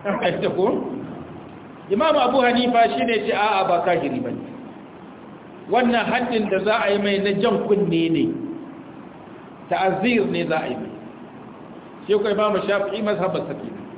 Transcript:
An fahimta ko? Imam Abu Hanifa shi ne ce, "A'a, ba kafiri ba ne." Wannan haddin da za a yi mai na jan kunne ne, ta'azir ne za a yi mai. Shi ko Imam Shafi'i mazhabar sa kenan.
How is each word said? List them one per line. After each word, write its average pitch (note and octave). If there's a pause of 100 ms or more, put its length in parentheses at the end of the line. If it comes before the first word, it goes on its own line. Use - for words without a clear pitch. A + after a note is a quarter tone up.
An -
fahimta F#3+
ko? F#3 (1200)
Imam D4+
Abu B3+
Hanifa A#3+ (140)
shi B3+
ne G#3+
ce, A3
"A'a, G3
ba F3
kafiri D3
ba A#2
ne." - (1300)
Wannan A#3
haddin A#3
da F#3+
za G#3+
a G3+
yi G3+
mai G3+
na G3+
jan G3+
kunne E3
ne, D3 (1400)
ta'azir F#3+
ne E3+
za D#3+
a C3
yi B2
mai. A2 (1160)
Shi G3
ko G#3
Imam G#3 (120)
Shafi'i G3+
mazhabar F3+
sa C#3
kenan. - (120)